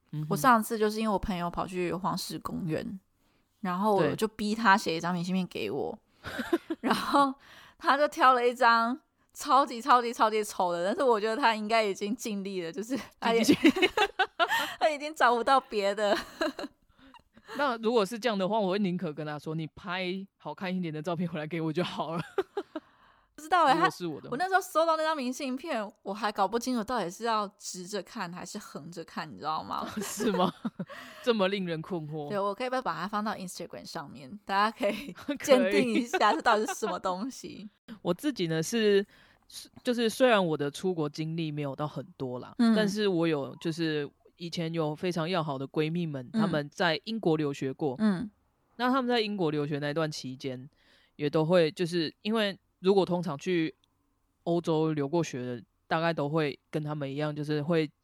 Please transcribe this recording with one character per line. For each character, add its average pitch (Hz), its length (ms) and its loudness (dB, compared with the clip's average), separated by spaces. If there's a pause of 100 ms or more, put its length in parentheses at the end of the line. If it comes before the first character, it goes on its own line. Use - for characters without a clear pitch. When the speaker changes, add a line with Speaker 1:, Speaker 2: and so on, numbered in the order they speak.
(120)
Speaker 1:
嗯 151 120 -6
哼。 151 80 -10
Speaker 2:
我 202 40 0
上 226 260 4
次 226 140 -6
就 214 140 2
是 214 100 -6
因 220 80 -2
为 208 60 0
我 180 60 2
朋 185 180 -4
友 175 100 -2
跑 170 200 -4
去 180 260 -4
黄 175 240 -4
石 160 220 -8
公 - 260 -8
园， 160 340 -6 (600)
然 180 180 -4
后 208 160 2
我 151 220 2
就 214 120 -2
逼 208 280 -4
他 214 200 6
写 175 220 0
一 - 20 -4
张 170 140 -2
明 175 100 -2
信 185 120 -2
片 185 100 0
给 - 240 -6
我， 127 260 -4 (280)
Speaker 1:
对。 - 360 -4 (140)
Speaker 2:
<laughs> - 80 -14
然 - 140 2
后 277 360 2 (460)
他 294 180 2
就 294 120 4
挑 285 260 6
了 240 140 4
一 247 80 0
张 233 440 4 (360)
超 277 280 4
级 240 160 -4
超 247 220 6
级 233 100 -2
超 233 200 4
级 214 120 2
丑 180 300 0
的， 175 100 -2
但 202 120 0
是 294 80 0
我 233 180 6
觉 220 80 0
得 220 80 -2
他 247 160 4
应 214 140 -4
该 220 160 4
已 202 100 0
经 208 220 -4
尽 202 280 -6
力 190 200 -6
了， 165 80 -8
就 185 100 -8
是 233 180 -4 (200)
他 233 120 0
也， 226 120 4
Speaker 1:
尽 277 120 6
力。 - 160 6 (540)
Speaker 2:
<laughs> - 540 -2
他 339 100 4
已 294 80 -4
经 294 160 -8
找 247 220 4
不 233 80 0
到 269 160 6
别 202 340 0
的。 208 240 2 (680)
<laughs> - 680 -20
Speaker 1:
那 262 220 0
如 220 160 2
果 226 100 6
是 233 140 -4
这 214 100 -2
样 220 80 2
的 185 140 0
话， 220 100 0
我 190 120 2
会 202 80 2
宁 180 180 0
可 170 160 -4
跟 156 100 -8
他 151 140 -8
说 156 160 -6
，“你 160 140 -4
拍 185 580 -6 (120)
好 151 180 -10
看 185 200 -4
一 185 60 -2
点 165 100 -4
的 151 120 -6
照 170 120 -2
片 170 140 -2
回 170 80 -8
来 151 80 -6
给 165 160 -4
我 160 100 0
就 165 120 0
好 160 320 -6
了。” 170 60 -4 (1120)
Speaker 2:
不 302 80 -18
知 311 40 -16
道 339 180 4
欸， 269 100 8
Speaker 1:
如 302 40 2
果 359 120 4
是 175 160 -8
我 147 120 -8
的 - 40 -18
话。 - 60 -12
Speaker 2:
他， - 20 -6
我 247 60 -4
那 359 120 -2
时 381 60 2
候 370 40 6
收 330 240 0
到 320 140 2
那 311 60 0
张 311 120 0
明 254 160 -4
信 262 240 -6
片， 262 320 -6 (140)
我 196 100 -8
还 208 200 -2
搞 202 160 2
不 233 100 0
清 254 180 -2
楚 220 80 -2
到 247 140 -2
底 208 120 -2
是 208 140 -14
要 214 240 0 (120)
直 180 280 -10
着 208 140 -4
看 180 320 -10
还 180 100 -12
是 175 140 -12
横 165 340 -14
着 170 120 -10
看， - 280 -10
你 - 60 -16
知 92 60 -14
道 156 200 -4
吗？ - 300 -6
Speaker 1:
<laughs> 214 80 -6
是 202 300 -2
吗？ 185 200 2 (340)
<laughs> - 360 -18
这 240 140 2
么 190 120 2
令 196 160 -2
人 165 160 -4
困 165 300 -6
惑。 147 200 -8
Speaker 2:
对， 202 100 -4
我 202 140 -2
可 247 120 -6
以 - 20 -2
不 254 40 -4
可 254 80 -2
以 - 20 -6
把 175 140 -4
它 170 120 -6
放 208 160 -4
到 214 120 -4
Instagram - 500 -12
上 151 240 -12
面， 147 340 -16
大 196 120 -4
家 214 200 2
可 285 140 -2
以 202 240 -8
Speaker 1:
<laughs> - 0 -
可 - 200 -8
以。 277 40 -8
Speaker 2:
鉴 254 340 6
定 240 220 2
一 226 100 2
下 233 300 4
这 311 80 -2
到 226 160 6
底 214 80 2
是 - 80 -2
什 - 140 -4
么 180 100 -2
东 190 320 -4
西。 - 400 -14 (160)
Speaker 1:
<laughs> - 160 -18
我 175 100 0
自 277 220 -2
己 180 140 -2
呢 160 140 0
是， 202 440 4 (420)
是， - 220 -18 (140)
就 247 100 0
是 226 160 2
虽 254 180 4
然 208 160 6
我 156 140 0
的 143 140 -2
出 185 200 -2
国 160 160 0
经 160 300 -6
历 156 140 -2
没 147 100 -4
有 135 140 -4
到 147 120 -4
很 143 160 -8 (140)
多 127 220 -6
啦， - 180 -14
Speaker 2:
嗯。 226 180 6
Speaker 1:
但 214 140 4
是 208 180 0
我 170 200 2
有， 139 340 0
就 170 100 -2
是 156 380 -2 (280)
以 170 120 -10
前 165 240 -6
有 151 220 -2
非 180 160 -2
常 165 180 -2
要 180 140 0
好 139 160 -4
的 135 80 -6
闺 156 240 0
蜜 170 160 -2
们， 135 260 -8
Speaker 2:
嗯。 220 80 2
Speaker 1:
她 208 60 2
们 151 260 -2
在 170 300 0
英 220 160 -6
国 160 180 2
留 143 160 0
学 135 180 -4
过。 135 280 -2
Speaker 2:
嗯。 202 280 2 (500)
Speaker 1:
那 247 120 0
她 269 100 2
们 247 80 -2
在 240 140 2
英 208 160 -2
国 165 140 2
留 147 160 0
学 147 100 -2
那 147 160 -2
段 156 180 0
期 131 240 -8
间， 127 320 -8 (500)
也 147 120 0
都 156 160 2
会， 165 260 6
就 180 140 -2
是 165 260 0 (120)
因 214 100 -2
为 208 240 0 (220)
如 185 140 4
果 190 100 6
通 175 200 0
常 160 120 -6
去 165 400 0 (680)
欧 170 180 0
洲 160 320 2
留 139 160 0
过 165 140 2
学 127 200 -6
的， 123 200 -8 (240)
大 165 120 0
概 165 140 0
都 143 160 -2
会 151 280 0 (120)
跟 151 140 -4
她 151 100 -4
们 139 180 -6
一 135 40 -8
样， 151 200 -2
就 151 80 -4
是 151 160 0
会 156 300 2 (140)